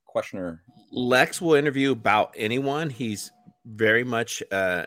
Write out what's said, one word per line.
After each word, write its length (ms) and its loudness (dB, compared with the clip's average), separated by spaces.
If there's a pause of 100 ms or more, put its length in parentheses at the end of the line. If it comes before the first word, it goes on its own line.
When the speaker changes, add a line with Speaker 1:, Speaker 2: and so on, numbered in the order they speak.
Speaker 1:
questioner? 560 -8 (280)
Speaker 2:
Lex 500 2
will 140 4
interview 380 2
about 440 2
anyone. 540 -2
He's 400 -8 (360)
very 380 2
much, 380 -4 (100)
uh, 340 0